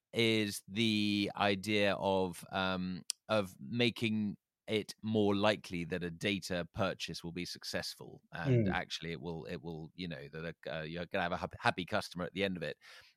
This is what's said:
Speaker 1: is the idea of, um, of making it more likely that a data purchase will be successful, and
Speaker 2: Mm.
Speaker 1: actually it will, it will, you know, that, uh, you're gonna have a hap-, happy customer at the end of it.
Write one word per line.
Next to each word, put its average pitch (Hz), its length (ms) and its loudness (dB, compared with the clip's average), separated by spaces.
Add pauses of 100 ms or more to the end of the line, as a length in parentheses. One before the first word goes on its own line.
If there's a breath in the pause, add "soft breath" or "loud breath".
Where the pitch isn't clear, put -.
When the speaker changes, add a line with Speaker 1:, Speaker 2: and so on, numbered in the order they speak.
(120)
Speaker 1:
is 110 540 4
the 104 720 4
idea 101 580 4
of, 92 560 0
um, 92 520 0 (260)
of 104 260 2 (100)
making 110 720 0 (300)
it 107 360 -2
more 107 340 4
likely 95 480 2
that 85 180 -4
a 87 80 -2
data 87 640 0
purchase 87 480 -2
will 85 80 -8
be 90 140 -4
successful, - 800 -8 (100)
and 120 340 2
Speaker 2:
Mm. 92 60 0
Speaker 1:
actually 85 400 -4
it 67 80 -8
will, 82 240 -6
it 82 180 -8
will, 80 320 -8
you 87 140 -6
know, 78 80 -8 (160)
that, 80 220 -8 (120)
uh, 78 180 -4
you're 85 280 -6
gonna 95 100 2
have 87 100 0
a 87 40 0
hap-, 92 240 -6
happy 98 240 0
customer 90 400 -2
at - 80 -6
the 95 100 -2
end 95 140 0
of 80 60 -6
it. 73 160 -4 (380 loud breath)